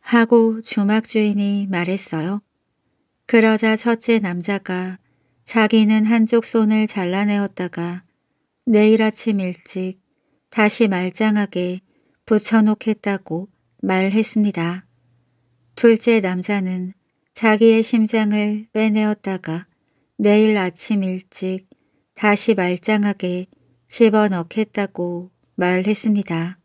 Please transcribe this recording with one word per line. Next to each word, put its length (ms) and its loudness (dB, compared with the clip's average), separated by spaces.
하고 600 2
주막 460 -2
주인이 640 -2
말했어요. 720 -4
그러자 520 2
첫째 420 0
남자가 800 -6
자기는 600 2
한쪽 400 2
손을 420 0
잘라내었다가 1160 -4
내일 360 4
아침 380 -2
일찍 600 -8
다시 360 2
말짱하게 920 -2
붙여놓겠다고 1200 -2
말했습니다. 1040 -2
둘째 460 4
남자는 720 -4
자기의 460 4
심장을 880 0
빼내었다가 960 -2
내일 400 4
아침 480 -4
일찍 640 -8
다시 400 2
말짱하게 880 -2
집어넣겠다고 1400 -2
말했습니다. 1120 -2